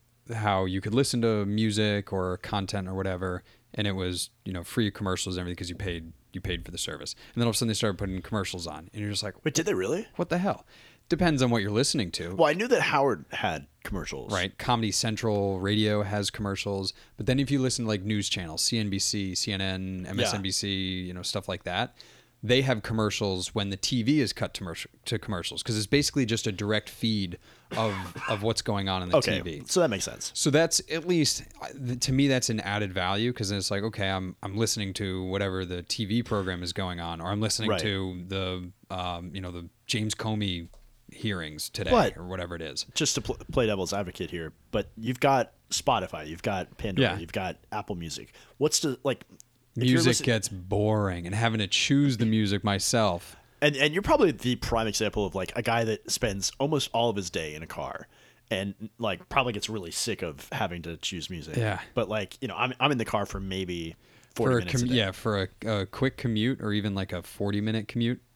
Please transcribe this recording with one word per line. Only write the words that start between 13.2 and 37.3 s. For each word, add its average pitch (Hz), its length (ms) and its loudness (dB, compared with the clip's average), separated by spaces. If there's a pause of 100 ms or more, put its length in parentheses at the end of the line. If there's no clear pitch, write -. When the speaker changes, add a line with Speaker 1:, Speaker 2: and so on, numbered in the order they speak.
Speaker 2:
had 78 340 -2 (160)
commercials. 76 500 -6
Speaker 1:
Right. 95 240 -2
Comedy 113 360 0
Central 101 680 0
Radio 104 440 2
has 101 260 -2
commercials. 98 640 -4 (240)
But 101 80 -4
then 127 120 4
if 135 120 2
you 143 80 4
listen 123 260 2
to, 110 40 -2
like, 104 140 0
news 104 280 0
channels, 82 320 -4
C 117 160 2
N 104 100 0
B 98 100 0
C, 98 360 0
C 104 180 -2
N 95 80 0
N, 95 440 -2
Speaker 2:
Yeah. 92 60 -8
Speaker 1:
M 98 100 -2
S 110 120 2
N 101 80 -2
B 95 100 -2
C, 95 520 0
you 90 100 -6
know, 90 100 -8
stuff - 260 -4
like 92 160 -4
that, 98 320 -2 (480)
they 123 180 4
have 127 200 2
commercials 101 720 0
when 101 160 0
the 98 60 -6
T 120 260 0
V 147 180 4
is 107 120 2
cut - 220 -4
to 98 100 -6
merc-, 82 220 -8 (180)
to 110 140 -2
commercials, 87 440 -4
'cause 110 140 -2
it's 107 100 -2
basically 139 400 4
just 110 200 0
a 107 60 0
direct 107 380 0
feed 101 480 -2 (380)
of, 110 180 2 (340)
of 104 140 0
what's 110 200 2
going 98 260 0
on 92 140 0
in 90 80 -4
the 156 80 6
Speaker 2:
Okay, 87 180 2
Speaker 1:
T - 60 -2
V. 80 240 -6
Speaker 2:
so 185 140 2
that 160 100 6
makes 98 140 -2
sense. - 300 -10
Speaker 1:
So - 160 2
that's 156 300 4 (100)
at 160 160 -4
least, 170 380 2 (180)
uh, - 60 -10
th-, 127 320 -4
to 131 120 0
me, 139 160 6
that's 127 220 2
an 107 100 0
added 101 320 -2
value, 98 400 2
'cause 101 180 -2
then 101 80 0
it's 95 120 -2
like, 101 140 0
okay, 104 260 -2
I'm, 92 320 -2
I'm 98 140 -6
listening 107 380 0
to 92 300 -2
whatever 92 400 0
the 87 180 -6
T - 220 -2
V 110 180 2
program 92 400 -2
is 87 100 -4
going 90 280 -4
on, 85 200 -6
or 85 100 -4